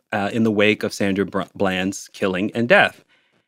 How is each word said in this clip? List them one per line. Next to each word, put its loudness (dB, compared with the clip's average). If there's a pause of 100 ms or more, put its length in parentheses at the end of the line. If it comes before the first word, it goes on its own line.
(120)
uh, -2
in 0
the 2
wake 2
of -2
Sandra 0
Br-, -4 (120)
Bland's -2
killing -2
and -2
death?" 2 (460)